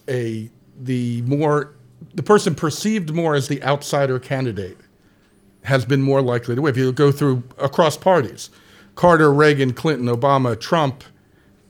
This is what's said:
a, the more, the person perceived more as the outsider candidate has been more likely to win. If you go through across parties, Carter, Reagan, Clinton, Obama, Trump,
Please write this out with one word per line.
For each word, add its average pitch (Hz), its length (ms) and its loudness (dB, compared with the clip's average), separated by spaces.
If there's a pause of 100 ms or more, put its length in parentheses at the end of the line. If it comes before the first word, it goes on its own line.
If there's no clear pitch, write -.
a, 113 420 -6 (260)
the 123 460 -4
more, 143 500 -2 (440)
the 151 80 -6
person 202 320 2
perceived 165 580 -4
more 165 220 0
as 135 100 0
the 139 160 -6
outsider 139 560 -2
candidate 117 600 -6 (840)
has 131 220 0
been 135 180 0
more 135 200 2
likely 120 340 -2
to 135 60 -2
win. 151 100 2
If 113 40 -2
you 131 140 0
go 143 220 2
through 135 320 0 (140)
across 147 380 0
parties, 165 540 -2 (460)
Carter, 160 360 6
Reagan, 143 400 4
Clinton, 123 360 -4
Obama, 123 500 0
Trump, 147 460 -2 (640)